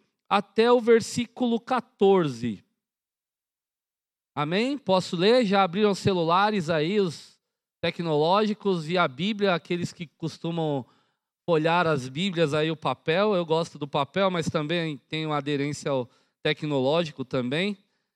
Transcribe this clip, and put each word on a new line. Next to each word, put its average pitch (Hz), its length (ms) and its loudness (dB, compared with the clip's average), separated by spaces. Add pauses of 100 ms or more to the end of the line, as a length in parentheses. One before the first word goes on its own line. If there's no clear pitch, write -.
(260)
até 220 440 2
o 247 100 6
versículo 233 800 2
quatorze. 170 1040 0 (1700)
Amém? 196 400 -2
Posso 190 400 0
ler? 226 300 4
Já 196 160 2
abriram 196 300 2
os 185 80 -2
celulares 185 680 0
aí, 170 320 0
os 170 400 -4 (400)
tecnológicos, 170 1080 0
e 180 80 0
a 175 100 4
Bíblia, 190 460 -2
aqueles 175 400 -6
que 165 140 -14
costumam 160 760 -6 (640)
folhar 165 400 2
as 135 240 0
Bíblias 160 460 -2
aí, 156 160 0
o 160 40 -4
papel. 175 600 0
Eu 175 100 0
gosto 160 320 -2
do 147 100 -8
papel, 185 440 0
mas 170 180 -2
também 160 480 -4 (100)
tenho 156 240 -6
aderência 143 600 -4
ao 127 180 -4 (320)
tecnológico 151 840 -2
também. 147 540 -4 (380)